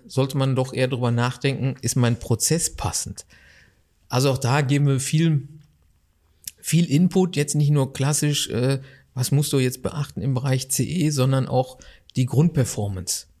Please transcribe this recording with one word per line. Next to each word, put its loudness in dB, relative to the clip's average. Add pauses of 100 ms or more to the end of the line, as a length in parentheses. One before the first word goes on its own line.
sollte -2
man 2
doch -2
eher 0
drüber -2
nachdenken, -2
ist -2
mein 2
Prozess -2
passend? -6 (840)
Also 2
auch 0
da 2
geben 2
wir 2
viel, 2 (1120)
viel 2
Input, 2
jetzt -2
nicht 2
nur 2
klassisch, 0
äh, 0 (340)
was -4
musst 2
du 4
jetzt 0
beachten -6
im -2
Bereich -2
C -2
E, 0
sondern 2
auch -2 (380)
die 2
Grundperformance 0 (140)